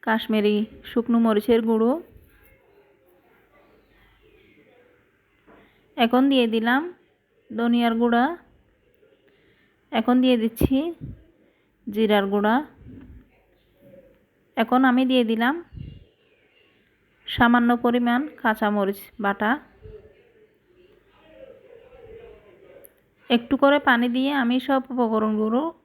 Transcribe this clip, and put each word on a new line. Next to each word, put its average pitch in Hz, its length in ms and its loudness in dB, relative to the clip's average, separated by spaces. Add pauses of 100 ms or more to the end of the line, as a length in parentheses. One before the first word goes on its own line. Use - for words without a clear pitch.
কাশ্মীরি 214 540 0 (340)
শুকনো 233 340 0
মরিচের 226 440 2
গুঁড়ো। 226 240 2 (4000)
এখন 247 340 2
দিয়ে 254 240 2
দিলাম 240 280 0 (680)
ধনিয়ার 233 500 0
গুঁড়া। 233 240 2 (1700)
এখন 247 300 0
দিয়ে 254 200 4
দিচ্ছি 226 340 0 (1120)
জিরার 208 460 2
গুঁড়া। 208 220 2 (2000)
এখন 247 240 0 (100)
আমি 254 200 2
দিয়ে 254 200 2
দিলাম 233 240 0 (1700)
সামান্য 240 440 2 (140)
পরিমাণ 240 360 0 (200)
কাঁচামরিচ 208 600 -2 (240)
বাটা। 202 260 -2 (3750)
একটু 240 320 -2
করে 285 160 4 (100)
পানি 240 180 2 (100)
দিয়ে 269 140 -2 (120)
আমি 240 140 0 (100)
সব 269 140 0 (120)
উপকরণগুলো 220 680 0 (240)